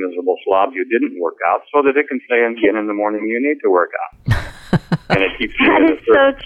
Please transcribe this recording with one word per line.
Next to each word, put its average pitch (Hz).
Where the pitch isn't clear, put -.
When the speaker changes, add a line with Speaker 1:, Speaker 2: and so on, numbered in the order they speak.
Speaker 1:
miserable 87
slob, 98
you 92
didn't 120
work 82
out," 98
so 147
that 139
it 147
can 127
say 120
again 117
in 107
the 107
morning, 104
"You 117
need 147
to 104
work 90
out." -
Speaker 2:
<laughs> -
Speaker 1:
And 95
it 95
keeps -
me -
Speaker 2:
That -
Speaker 1:
in 320
the 320
Speaker 2:
is -
so -
Speaker 1:
cir- 277